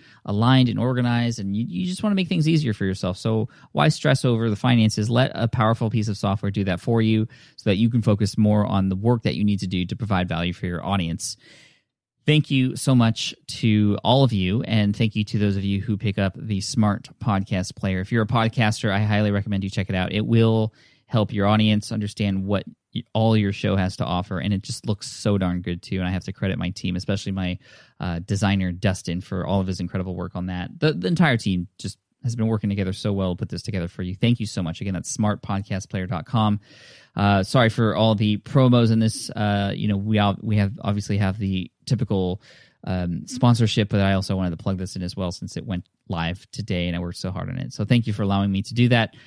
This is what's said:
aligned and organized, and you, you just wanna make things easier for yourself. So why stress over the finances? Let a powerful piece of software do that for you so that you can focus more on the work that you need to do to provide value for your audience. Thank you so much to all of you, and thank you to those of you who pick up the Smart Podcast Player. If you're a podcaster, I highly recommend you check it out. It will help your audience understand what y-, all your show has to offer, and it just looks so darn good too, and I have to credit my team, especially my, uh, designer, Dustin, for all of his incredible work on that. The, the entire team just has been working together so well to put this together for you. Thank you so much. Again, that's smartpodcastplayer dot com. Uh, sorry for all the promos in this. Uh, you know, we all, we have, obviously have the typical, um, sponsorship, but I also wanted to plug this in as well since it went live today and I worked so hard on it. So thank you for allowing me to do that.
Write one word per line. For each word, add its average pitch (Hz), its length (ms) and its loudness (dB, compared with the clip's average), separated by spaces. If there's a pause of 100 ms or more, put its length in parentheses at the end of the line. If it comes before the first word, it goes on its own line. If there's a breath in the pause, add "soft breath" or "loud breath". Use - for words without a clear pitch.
(260 soft breath)
aligned 123 420 4
and 107 120 -2
organized, 120 600 0
and 98 160 -4
you, 110 100 -2
you 180 200 -4
just 180 180 -6
wanna 208 120 0
make 185 120 -2
things 160 220 0
easier 151 240 2
for 101 120 -4
yourself. 92 320 -2
So 110 300 -2 (240 loud breath)
why 147 160 4
stress 147 380 2
over 113 240 2
the 104 60 2
finances? 110 540 4
Let 120 260 2
a - 120 0
powerful 113 420 2
piece 107 180 -2
of 101 100 -4
software 101 340 -2
do 98 140 0
that 92 160 -2
for 117 200 2
you 110 260 2 (300 loud breath)
so - 120 -2
that 98 60 6
you 117 140 4
can 120 120 2
focus 104 360 2
more 107 280 4
on 95 240 2
the 92 60 0
work 113 280 0
that 80 120 0
you 82 80 -2
need 104 160 2
to 98 80 -4
do 90 180 -2
to 90 100 -6
provide 95 320 0
value 87 260 -2
for - 120 -8
your 87 180 -4
audience. 85 520 -4 (880 soft breath)
Thank 151 240 4
you 131 260 0
so 135 200 2
much 113 400 2 (120)
to 107 560 2
all 131 200 6
of 123 80 2
you, 95 320 0
and 104 320 0
thank 110 200 -2
you 107 100 -2
to - 140 -4
those 101 180 2
of 95 60 -4
you 98 180 0
who 104 160 -2
pick 98 200 -2
up 98 200 0
the 101 240 -4
Smart 104 480 0 (100)
Podcast 98 560 -2
Player. 95 240 -2
If 95 120 -6
you're 117 120 2
a 107 40 -2
podcaster, 113 640 2
I 98 80 0
highly 104 320 2
recommend 98 320 -2
you 95 60 -4
check 98 200 -4
it 95 60 0
out. 92 180 -2
It 107 120 0
will 113 480 4 (320 soft breath)
help 110 280 0
your 98 140 0
audience 107 440 2
understand 101 540 -2
what 98 180 -2 (300)
y-, - 100 -6 (100)
all 113 240 4
your 101 160 2
show 95 220 0
has 95 220 -2
to - 80 -4
offer, 90 340 -4
and 95 140 -2
it 95 100 -2
just - 240 -10
looks 104 200 -4
so 104 300 -2
darn 90 240 -2
good 90 220 -6
too, 95 160 -6
and 90 80 -2
I 90 40 -2
have 92 120 -4
to - 100 -10
credit 95 240 -4
my 87 140 -4
team, 92 240 -6
especially 95 360 -4
my, 92 280 -4 (400 loud breath)
uh, 85 200 -4
designer, 98 520 0
Dustin, 90 500 -2
for 95 240 -6
all 98 140 2
of 92 80 0
his 90 120 -4
incredible 90 360 -6
work 90 200 -8
on 90 120 -6
that. 90 320 -8
The, 151 140 2
the 180 140 -4
entire 165 300 4
team 92 300 -2 (100)
just - 220 -10 (220)
has 117 140 -2
been 113 120 0
working 110 220 0
together 98 220 -2
so 101 220 -2
well 95 200 0
to 90 60 -8
put - 80 -6
this 90 140 -8
together 90 260 -4
for - 160 -10
you. 90 100 -6
Thank 120 280 2
you 107 40 -6
so - 160 -6
much. 85 200 -6
Again, 101 120 -4
that's 85 220 -8
smartpodcastplayer 98 920 -4
dot 82 160 -6
com. 107 340 2 (560 loud breath)
Uh, 101 280 4
sorry 113 260 4
for 110 260 0
all 110 180 4
the 104 260 0
promos 123 520 4
in 113 80 4
this. 113 300 -2
Uh, 101 440 0
you 101 140 -4
know, 104 80 2
we 107 240 0
all, 101 220 4
we 107 160 0
have, 101 240 2
obviously 101 360 -2
have 98 220 -2
the 95 320 -4 (140)
typical, 98 560 -2 (420 soft breath)
um, 87 420 -4
sponsorship, 117 640 2
but 101 140 0
I 98 120 2
also 95 220 -2
wanted 92 140 -2
to 82 80 -6
plug 95 200 -4
this 92 200 -8
in 92 40 -6
as 87 140 -6
well 90 160 -6
since - 240 -10
it - 100 -8
went 90 220 -6 (220)
live 85 420 -4
today 90 360 -4
and 87 80 -2
I 87 40 -4
worked 87 180 -8
so 90 140 -8
hard 90 180 -8
on 87 80 -8
it. 87 140 -8
So - 140 -4
thank 120 200 2
you 113 60 -4
for 104 120 -4
allowing 98 280 0
me 98 120 0
to - 100 -10
do 120 160 4
that. 117 260 2 (120 loud breath)